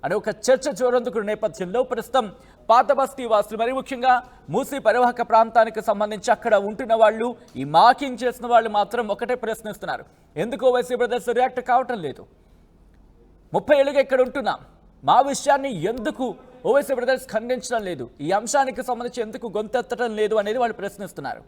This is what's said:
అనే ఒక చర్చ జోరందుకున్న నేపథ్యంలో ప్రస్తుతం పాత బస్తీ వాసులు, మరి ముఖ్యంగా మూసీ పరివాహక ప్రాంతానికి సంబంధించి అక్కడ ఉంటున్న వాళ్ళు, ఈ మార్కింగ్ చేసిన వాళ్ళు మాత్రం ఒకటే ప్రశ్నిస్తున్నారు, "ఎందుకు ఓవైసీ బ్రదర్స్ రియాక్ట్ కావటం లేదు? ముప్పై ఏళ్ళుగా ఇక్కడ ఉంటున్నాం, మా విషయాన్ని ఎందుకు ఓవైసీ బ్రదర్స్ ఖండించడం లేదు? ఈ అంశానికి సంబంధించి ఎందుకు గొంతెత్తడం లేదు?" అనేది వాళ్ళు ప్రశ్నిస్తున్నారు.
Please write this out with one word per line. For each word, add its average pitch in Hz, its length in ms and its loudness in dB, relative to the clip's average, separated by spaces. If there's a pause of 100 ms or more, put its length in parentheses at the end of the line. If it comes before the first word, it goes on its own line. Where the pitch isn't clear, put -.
అనే 170 120 -4
ఒక 214 120 -4
చర్చ 262 440 0
జోరందుకున్న 240 540 -2
నేపథ్యంలో 208 580 -4
ప్రస్తుతం 226 480 -4 (380)
పాత 240 220 6
బస్తీ 262 340 0
వాసులు, 214 320 0
మరి 240 160 0
ముఖ్యంగా 254 500 0 (260)
మూసీ 262 300 -4
పరివాహక 240 500 2
ప్రాంతానికి 226 520 4
సంబంధించి 214 500 -2
అక్కడ 214 240 4
ఉంటున్న 214 380 0
వాళ్ళు, 226 420 4 (200)
ఈ 131 80 -6
మార్కింగ్ 240 600 4
చేసిన 240 240 -4
వాళ్ళు 233 220 4
మాత్రం 214 380 -2
ఒకటే 233 280 -4
ప్రశ్నిస్తున్నారు, 214 680 -8 (320)
"ఎందుకు 240 300 -2
ఓవైసీ 247 280 2
బ్రదర్స్ 240 340 -2
రియాక్ట్ 247 320 0
కావటం 247 400 0
లేదు? 135 240 -10 (1300)
ముప్పై 196 260 2
ఏళ్ళుగా 277 200 2
ఇక్కడ 262 220 0
ఉంటున్నాం, 233 380 -2 (440)
మా 180 180 6
విషయాన్ని 269 600 0
ఎందుకు 233 520 -4 (300)
ఓవైసీ 277 280 2
బ్రదర్స్ 254 340 -2
ఖండించడం 233 560 -4
లేదు? 151 260 -8 (120)
ఈ 156 100 -4
అంశానికి 247 520 0
సంబంధించి 240 440 -6
ఎందుకు 226 200 -12
గొంతెత్తడం 220 680 -4
లేదు?" 214 200 0
అనేది 214 240 0
వాళ్ళు 233 140 0
ప్రశ్నిస్తున్నారు. 156 760 -10